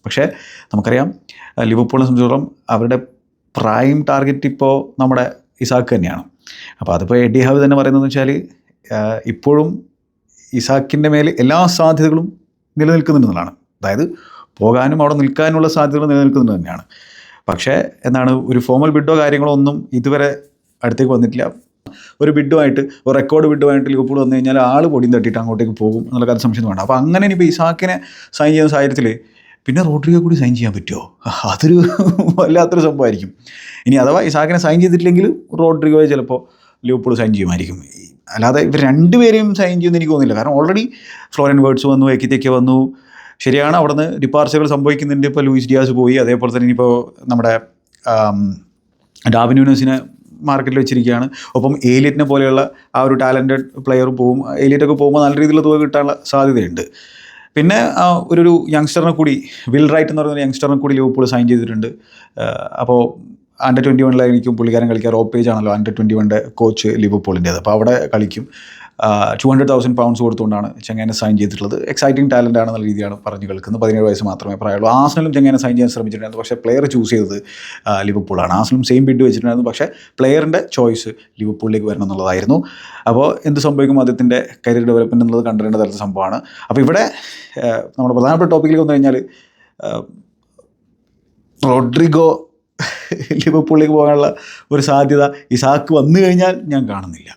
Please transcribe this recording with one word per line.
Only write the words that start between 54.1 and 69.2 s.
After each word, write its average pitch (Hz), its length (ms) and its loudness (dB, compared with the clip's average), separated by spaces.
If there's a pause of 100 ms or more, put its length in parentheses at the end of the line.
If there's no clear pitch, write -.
പോവും. 127 200 2 (240)
ഏലിയറ്റൊക്കെ 143 380 2
പോകുമ്പോൾ 147 240 2
നല്ല 143 160 0
രീതിയിലുള്ള 156 260 4
തുക 151 160 4
കിട്ടാനുള്ള 143 320 -2 (160)
സാധ്യതയുണ്ട്. 117 520 0 (720)
പിന്നെ, 175 240 2 (220)
ആ, - 20 2 (280)
ഒരു, 170 140 4
ഒരു 175 80 6 (220)
യങ്സ്റ്ററിനെ 156 440 0
കൂടി, 147 160 2 (380)
വിൽ 147 200 4
റൈറ്റ് 160 180 0
എന്ന് 151 100 -2
പറയുന്ന 147 160 -4
ഒരു 139 80 -2
യങ്സ്റ്ററിനെ 139 380 -2
കൂടി 143 160 0
ലിവർപൂൾ 131 340 0
സൈൻ 120 180 2
ചെയ്തിട്ടുണ്ട്. 113 380 -2 (520)
ആ, 110 40 -6 (360)
അപ്പോൾ 123 200 2 (640)
under 127 200 2
twenty-one-ലായിരിക്കും 127 720 2
പുള്ളിക്കാരൻ 117 320 0
കളിക്കുക. 117 260 -2
റോബ് 113 180 0
പേജ് 120 180 0
ആണല്ലോ 107 260 -2
under 107 200 -4
twenty-one-ൻ്റെ 107 420 0 (200)
കോച്ച് 110 300 0 (140)
ലിവർപൂളിൻ്റേത്. 92 580 -2
അപ്പോൾ 104 140 -2
അവിടെ 113 200 2 (180)
കളിക്കും. 107 300 -4 (640)
ആ, - 20 2 (320)